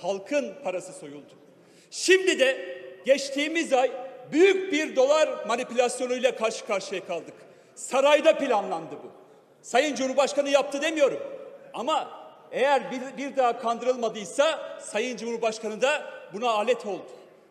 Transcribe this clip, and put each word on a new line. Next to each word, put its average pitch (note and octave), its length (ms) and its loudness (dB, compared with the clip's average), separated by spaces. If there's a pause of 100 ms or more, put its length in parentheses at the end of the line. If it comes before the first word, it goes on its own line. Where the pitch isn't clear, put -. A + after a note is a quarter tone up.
Halkın G3 520 -2 (100)
parası F3+ 280 -6
soyuldu. D3 400 -16 (580)
Şimdi F#4 480 4
de C4 380 0 (300)
geçtiğimiz C#4+ 640 0
ay B3 180 4 (420)
büyük F4+ 400 4
bir D4 240 -2
dolar C#4+ 320 4 (180)
manipülasyonuyla B3 880 0
karşı A3 300 -2
karşıya G3 400 -4
kaldık. E3+ 280 -8 (400)
Sarayda D4 640 4
planlandı F#3+ 560 -2 (100)
bu. A2+ 60 -16 (520)
Sayın C#4 320 2
Cumhurbaşkanı C4+ 540 2
yaptı C#4 340 2
demiyorum. D4 400 2 (520)
Ama A#3+ 360 -2 (420)
eğer B3+ 380 2
bir, B3+ 340 -10
bir C4+ 120 -8
daha A#3+ 220 2
kandırılmadıysa A#3 1200 -2
Sayın A#3 340 -4
Cumhurbaşkanı A3 640 -4
da C#4 200 2 (300)
buna A3+ 180 -2
alet A3 360 0
oldu. F3+ 240 -8 (400)